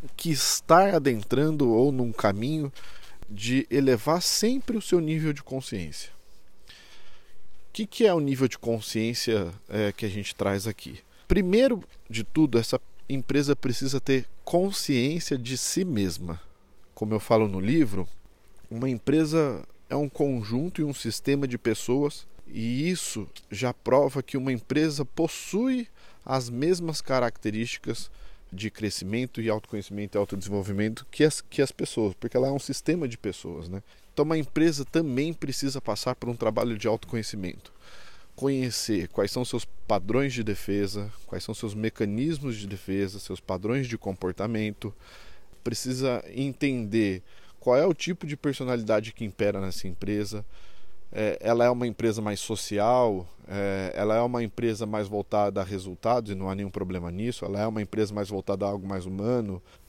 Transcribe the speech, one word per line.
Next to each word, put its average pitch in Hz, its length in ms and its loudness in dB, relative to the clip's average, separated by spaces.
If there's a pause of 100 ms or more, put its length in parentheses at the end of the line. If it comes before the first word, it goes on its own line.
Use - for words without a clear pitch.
(160)
que - 140 -2
estar 175 640 6
adentrando 139 760 2
ou 120 240 6
num 123 200 2
caminho 131 600 0 (560)
de 113 420 0
elevar 135 520 4
sempre 247 540 2
o 202 60 -2
seu 175 180 4
nível 156 320 2
de 143 100 -10
consciência. 107 680 -6 (1600)
O - 40 -10
que 214 140 -4
que - 200 4
é 190 80 6
o 165 60 4
nível 135 280 4
de - 100 -8
consciência, 113 920 0 (160)
é, 104 240 0
que - 140 -4
a - 20 -2
gente 101 260 -6
traz 98 320 0
aqui? - 340 -8 (260)
Primeiro 208 560 4 (260)
de 110 160 -4
tudo, 139 340 4
essa 117 220 2 (280)
empresa 139 460 2
precisa 131 460 2
ter 135 260 2 (180)
consciência 160 920 0
de 127 220 -4
si - 260 0
mesma. 95 560 -2 (540)
Como 107 180 -4
eu 107 80 2
falo 110 260 4
no 95 140 0
livro, 107 480 4 (640)
uma 117 180 -2
empresa 143 760 2 (280)
é - 60 0
um 143 120 0
conjunto 131 720 0
e 156 40 0
um 143 100 -2
sistema 139 520 0
de 123 100 -2
pessoas, 131 720 0 (200)
e 120 440 0
isso 113 380 -4 (220)
já 120 220 -2
prova 135 500 4
que - 140 -4
uma 131 160 0
empresa 151 520 2
possui 233 800 0 (380)
as 131 260 0
mesmas 160 500 0
características 117 1120 0 (400)
de 101 200 -6
crescimento 110 720 -4
e 110 100 0
autoconhecimento 104 640 -4
e - 20 4
autodesenvolvimento 101 920 -2
que - 120 0
as, 151 200 6
que - 180 -2
as 135 100 2
pessoas, - 440 -2
porque - 220 -4
ela 131 120 4
é - 20 0
um 139 80 0
sistema 156 480 -2
de 117 120 -8
pessoas, 85 500 -8
né? 95 140 -6 (300)
Então 147 120 2
uma 160 140 2
empresa 151 460 2
também 151 480 0
precisa 139 480 -2
passar 110 340 -2
por - 140 -8
um 120 60 -2
trabalho 113 420 0
de 107 120 0
autoconhecimento. 107 840 -2 (600)
Conhecer 123 760 0
quais 101 220 0
são 127 140 -2
seus - 200 -2 (220)
padrões 110 460 2
de 123 100 -2
defesa, 101 680 0 (140)
quais - 180 -6
são 113 100 -6
seus 104 200 -6
mecanismos 117 800 -2
de 101 100 -8
defesa, 98 540 -2
seus - 200 -8
padrões 107 460 -2
de 117 100 -4
comportamento. 104 1000 -4 (680)
Precisa 127 640 -2 (100)
entender 113 880 0 (380)
qual 123 160 4
é 151 100 6
o 180 80 4
tipo 170 320 -4
de 147 100 -6
personalidade 117 760 0
que - 120 -8
impera 101 360 0
nessa 95 260 0
empresa. 104 580 -2 (680)
É, 107 280 0
ela 117 240 4
é 120 60 8
uma 123 160 2
empresa 113 340 0
mais 104 200 -2
social, 104 880 2 (200)
é, 98 480 -2
ela 107 220 2
é 113 40 4
uma 120 220 0
empresa 113 420 -2
mais 107 220 -2
voltada 101 540 0
a 95 40 0
resultados, 101 680 -2
e - 20 -4
não 95 160 -4
há 95 60 -4
nenhum 101 140 -4
problema 92 400 -4
nisso. 107 340 -4
Ela 101 160 -2
é 107 60 0
uma 110 140 -2
empresa 104 320 -2
mais 104 160 -2
voltada 98 380 -2
a - 20 2
algo 98 180 -4
mais 95 200 -4
humano. 101 560 -2 (260)